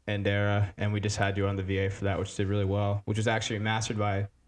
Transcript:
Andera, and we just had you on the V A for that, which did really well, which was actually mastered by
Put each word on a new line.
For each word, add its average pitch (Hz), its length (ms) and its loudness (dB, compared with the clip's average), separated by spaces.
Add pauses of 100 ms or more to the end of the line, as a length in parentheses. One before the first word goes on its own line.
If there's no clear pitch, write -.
Andera, 101 720 2
and 104 160 0
we 104 80 0
just 101 160 -2
had 98 200 0
you 98 100 2
on 98 100 0
the 95 60 -2
V 95 160 0
A 98 100 2
for 98 160 -4
that, 95 140 0
which 98 160 -6
did 101 140 0
really 101 160 0
well, 101 400 0
which 107 120 -2
was 110 120 0
actually 110 320 0
mastered 110 380 -2
by 101 300 0 (200)